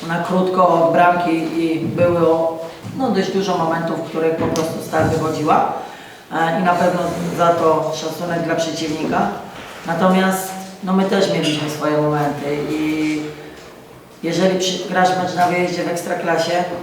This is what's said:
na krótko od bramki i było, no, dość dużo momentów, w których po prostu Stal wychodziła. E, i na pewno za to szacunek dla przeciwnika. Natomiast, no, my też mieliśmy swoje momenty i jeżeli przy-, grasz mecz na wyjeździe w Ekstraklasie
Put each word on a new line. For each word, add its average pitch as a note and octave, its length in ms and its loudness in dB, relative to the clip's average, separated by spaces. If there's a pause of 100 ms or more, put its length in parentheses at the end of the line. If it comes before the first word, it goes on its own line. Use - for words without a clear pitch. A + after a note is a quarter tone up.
na F3 140 -2
krótko F#3 460 2
od E3 240 4
bramki F3 440 4 (280)
i D#3+ 160 0
było, E3 800 2 (400)
no, - 120 0
dość F#3+ 200 0
dużo F3+ 280 0
momentów, E3 400 -2
w - 100 -8
których D#3+ 280 0
po - 100 -2
prostu - 360 -2
Stal D#3+ 260 0
wychodziła. D#3 640 0 (600)
E, E3 280 0
i - 20 0
na F3+ 120 4
pewno F3 260 2 (360)
za E3+ 120 4
to D#3+ 460 2
szacunek E3 480 -4
dla D#3 120 0
przeciwnika. D3+ 760 -2 (580)
Natomiast, F#3 640 2 (340)
no, F#3 80 0
my F#3+ 120 4
też G3 280 2
mieliśmy D3+ 380 0
swoje D3+ 260 0
momenty D3 600 0 (140)
i D#3 520 -2 (1000)
jeżeli F3+ 360 2
przy-, - 300 -4
grasz F#3 200 4 (140)
mecz F3+ 120 -2
na F3 120 4
wyjeździe F3 380 0
w E3 40 -2
Ekstraklasie F3 760 -2 (180)